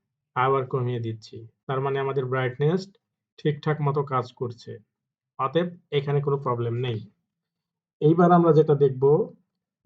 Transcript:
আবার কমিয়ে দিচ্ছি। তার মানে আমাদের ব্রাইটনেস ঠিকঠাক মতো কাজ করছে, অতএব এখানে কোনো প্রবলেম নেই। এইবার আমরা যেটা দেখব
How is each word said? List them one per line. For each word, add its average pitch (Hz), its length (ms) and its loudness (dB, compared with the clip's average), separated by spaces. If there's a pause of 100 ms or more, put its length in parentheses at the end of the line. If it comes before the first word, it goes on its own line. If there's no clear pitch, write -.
(340)
আবার 131 320 0
কমিয়ে 123 340 -4
দিচ্ছি। 113 460 -12 (200)
তার 135 140 -4
মানে 139 180 -4
আমাদের 135 260 -4
ব্রাইটনেস 131 640 -2 (480)
ঠিকঠাক 151 440 -4
মতো 143 220 0
কাজ 127 300 -4
করছে, 117 460 -12 (600)
অতএব 165 300 -2 (220)
এখানে 143 300 0
কোনো 143 160 -2
প্রবলেম 120 380 -4
নেই। 120 360 -6 (880)
এইবার 170 320 6
আমরা 170 200 6
যেটা 151 220 4
দেখব 139 580 2 (540)